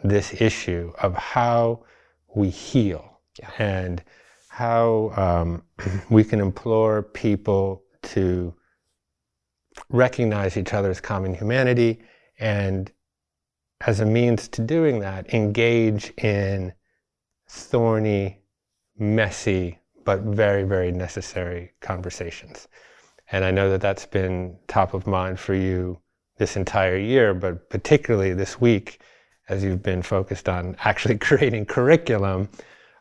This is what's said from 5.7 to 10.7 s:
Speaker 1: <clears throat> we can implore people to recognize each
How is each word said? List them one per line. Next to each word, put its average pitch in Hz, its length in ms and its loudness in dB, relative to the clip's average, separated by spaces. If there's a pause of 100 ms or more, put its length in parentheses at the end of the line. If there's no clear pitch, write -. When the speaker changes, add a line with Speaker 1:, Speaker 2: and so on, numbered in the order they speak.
Speaker 1:
<clears throat> 95 240 -6
we 110 140 10
can 110 160 0
implore 107 600 0
people 98 800 -2 (200)
to 90 520 -2 (1400)
recognize 113 640 2
each 98 180 -2